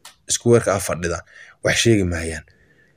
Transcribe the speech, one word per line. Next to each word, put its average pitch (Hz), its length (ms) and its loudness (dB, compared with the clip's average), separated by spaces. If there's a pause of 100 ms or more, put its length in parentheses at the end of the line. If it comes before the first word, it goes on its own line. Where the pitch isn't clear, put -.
(280)
isku - 220 -4
weerka 117 240 4
ah 101 60 -2
fadhida, 85 400 -6 (460)
wax 90 120 0
sheegi 110 260 4
maayaan. 82 400 -4 (540)